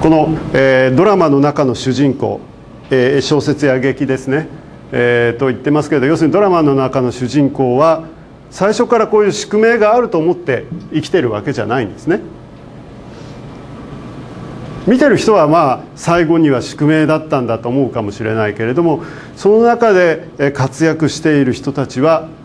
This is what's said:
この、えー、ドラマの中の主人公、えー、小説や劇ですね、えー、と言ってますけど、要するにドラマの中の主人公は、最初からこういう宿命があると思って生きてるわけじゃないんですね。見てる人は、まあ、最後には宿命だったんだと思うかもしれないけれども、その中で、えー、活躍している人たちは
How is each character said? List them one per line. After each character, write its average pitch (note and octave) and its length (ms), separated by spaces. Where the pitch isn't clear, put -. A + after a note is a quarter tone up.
こ D#3+ 60
の、 D#3 280
え C3 400
ー、 C3 60
ド F3+ 80
ラ G#3 100
マ E3+ 140
の C#3 100
中 C#3+ 240
の B2 120
主 C3 180
人 C3+ 200
公、 G#2 280
え C3+ 300
ー、 - 20
小 D3 180
説 D3 260
や C3 140
劇 C3+ 260
で B2+ 120
す B2+ 100
ね、 D3+ 220
え A#2+ 420
ー、 A#2+ 60
と C#3 80
言 B2+ 80
っ B2+ 40
て D3+ 120
ま D3+ 100
す D3 80
け D#3 80
ど、 B2+ 80
要 D3+ 120
す D#3 60
る D#3 40
に C#3 60
ド G3 80
ラ G3+ 80
マ F3 120
の C#3+ 140
中 C3+ 240
の B2 140
主 B2+ 120
人 C3+ 240
公 B2+ 280
は、 D#3+ 260
最 G3+ 220
初 A#3 120
か A#3 120
ら A3 100
こ G#3+ 120
う G#3 40
い G3+ 60
う - 20
宿 - 260
命 A3+ 200
が G#3+ 180
あ B3 60
る A#3 80
と F3+ 80
思 E3 160
っ - 20
て B2+ 300
生 D#3 120
き - 60
て F3+ 120
る A#2+ 100
わ G#2 100
け C#3 120
じ A#2 80
ゃ G#2 40
な A#2+ 140
い A#2 60
ん F2+ 80
で - 60
す - 80
ね。 F3 120
見 B3+ 140
て D4+ 80
る A3 80
人 G3 180
は、 E3 140
ま D#3 240
あ、 A#2 80
最 E3+ 300
後 E3 120
に D#3 120
は B2+ 120
宿 - 220
命 D#3 220
だ D#3 100
っ D#3 140
た C#3+ 100
ん B2 80
だ A2+ 100
と A#2+ 120
思 C3+ 160
う A#2 40
か A#2 120
も G2+ 100
し G2+ 140
れ A2 80
な A2 160
い G#2 60
け A2+ 100
れ A#2+ 80
ど E3+ 100
も、 D#3+ 220
そ G#3 200
の A#3 60
中 A#3 300
で、 F3 340
え C#3+ 100
ー、 C#3 40
活 C3+ 320
躍 D#3+ 240
し - 140
て D3+ 180
い C#3 60
る B2 80
人 - 180
た C3+ 160
ち B2+ 140
は D#3 260